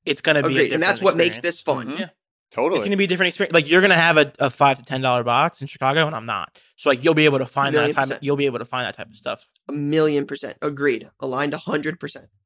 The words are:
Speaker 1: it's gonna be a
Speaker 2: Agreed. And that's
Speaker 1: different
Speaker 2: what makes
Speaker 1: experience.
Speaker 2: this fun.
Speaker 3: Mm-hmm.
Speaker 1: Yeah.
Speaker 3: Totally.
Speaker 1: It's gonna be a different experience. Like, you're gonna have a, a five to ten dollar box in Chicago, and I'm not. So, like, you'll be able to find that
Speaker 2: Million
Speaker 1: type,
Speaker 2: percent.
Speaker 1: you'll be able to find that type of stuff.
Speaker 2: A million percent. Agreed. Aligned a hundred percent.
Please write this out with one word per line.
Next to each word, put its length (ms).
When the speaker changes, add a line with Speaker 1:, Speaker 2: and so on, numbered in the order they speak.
Speaker 1:
it's 160
gonna 200
be 60
a 40
Speaker 2:
Agreed. 220
And 100
that's 160
Speaker 1:
different 60
Speaker 2:
what 20
makes 220
Speaker 1:
experience. 180
Speaker 2:
this 40
fun. 260
Speaker 3:
Mm-hmm. 120
Speaker 1:
Yeah. 100
Speaker 3:
Totally. 280
Speaker 1:
It's 60
gonna 120
be 60
a 40
different 220
experience. 240
Like, 160
you're 120
gonna 140
have 220
a, 220
a 100
five 300
to 40
ten 180
dollar 220
box 380
in 60
Chicago, 400
and 80
I'm 100
not. 340
So, 120
like, 140
you'll 100
be 120
able 140
to 60
find 300
that 40
Speaker 2:
Million 160
Speaker 1:
type, 100
Speaker 2:
percent. 180
Speaker 1:
you'll 140
be 100
able 120
to 60
find 200
that 100
type 140
of 60
stuff. 300
Speaker 2:
A 60
million 520
percent. 360
Agreed. 480
Aligned 340
a 40
hundred 420
percent. 280